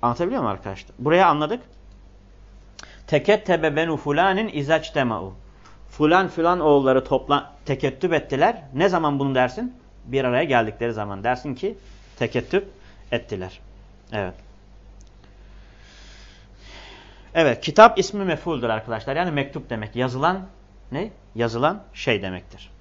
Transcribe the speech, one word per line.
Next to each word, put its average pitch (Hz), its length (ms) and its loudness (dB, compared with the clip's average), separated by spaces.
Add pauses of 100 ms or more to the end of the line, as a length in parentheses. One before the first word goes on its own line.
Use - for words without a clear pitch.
Anlatabiliyor 175 380 0
muyum 107 140 -2
arkadaşlar? - 440 -12
Buraya 170 280 4
anladık. 151 340 0 (1500)
Tekettebe 160 720 2
benu 160 200 0
fulanin 190 520 0
izaçtema'u. 135 840 -2 (580)
Fulan 175 360 4
filan 170 320 0
oğulları 135 440 4
topla-, - 480 0 (120)
tekettüp 139 480 -2
ettiler. 156 500 0 (120)
Ne 170 140 2
zaman 156 300 0
bunu 135 160 0
dersin? 127 420 0 (280)
Bir 127 200 -2
araya 127 200 2
geldikleri 117 480 0
zaman 101 320 -8
dersin 123 300 -2
ki 208 240 -8 (400)
tekettüp 175 500 -2 (420)
ettiler. 95 500 -6 (520)
Evet. 98 220 -4 (3000)
Evet, 139 260 2
kitap 214 380 4
ismi 196 260 -2
mef'uldur 160 440 -4
arkadaşlar. 113 480 -4
Yani 175 140 -2
mektup 139 400 -4
demek. 107 260 -8
Yazılan 139 500 -2 (460)
ne? 185 180 -6 (240)
Yazılan 117 480 -2 (120)
şey 107 280 -2
demektir. - 480 -10 (100)